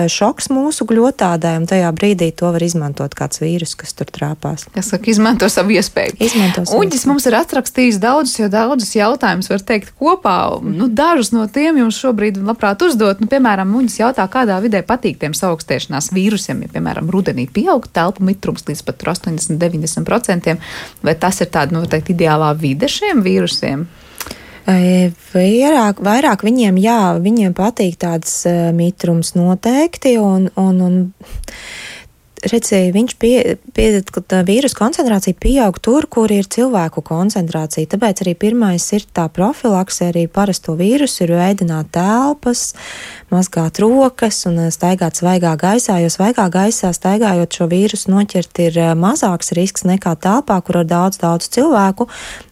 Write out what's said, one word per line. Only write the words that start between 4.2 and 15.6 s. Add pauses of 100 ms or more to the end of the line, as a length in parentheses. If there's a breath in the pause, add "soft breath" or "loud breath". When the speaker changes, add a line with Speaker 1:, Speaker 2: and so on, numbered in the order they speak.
Speaker 2:
Kas
saka,
izmanto
savu
iespēju.
Speaker 1:
Izmanto
savu
Speaker 2:
Uģis
Speaker 1:
iespēju.
Speaker 2:
mums
ir
atrakstījis
daudzus,
jo
daudzus
jautājumus
var
teikt
kopā. (260)
Nu,
dažus
no
tiem
jums
šobrīd
labprāt
uzdot.
Nu,
piemēram,
Uģis
jautā,
kādā
vidē
patīk
tiem
saaugstēšanās